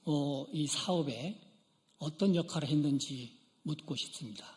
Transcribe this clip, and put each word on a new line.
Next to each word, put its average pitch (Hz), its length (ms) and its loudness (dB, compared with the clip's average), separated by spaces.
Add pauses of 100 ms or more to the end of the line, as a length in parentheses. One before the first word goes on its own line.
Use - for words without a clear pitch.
어, 143 480 2
이 151 140 0
사업에 156 760 0 (580)
어떤 175 360 2
역할을 165 340 0
했는지 139 680 2 (260)
묻고 151 320 -4
싶습니다. - 520 -8 (100)